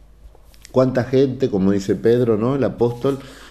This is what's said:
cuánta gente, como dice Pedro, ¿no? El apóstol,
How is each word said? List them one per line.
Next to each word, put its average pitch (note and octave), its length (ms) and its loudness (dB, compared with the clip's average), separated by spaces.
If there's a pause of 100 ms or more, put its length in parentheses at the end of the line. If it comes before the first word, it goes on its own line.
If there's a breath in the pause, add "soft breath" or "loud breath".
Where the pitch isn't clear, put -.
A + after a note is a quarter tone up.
(720)
cuánta B2+ 320 2
gente, C3 460 0
como G2 220 2
dice G2 220 -2
Pedro, A2+ 420 2
¿no? B2 200 0
El C3 80 0
apóstol, A#2+ 540 -2 (320 loud breath)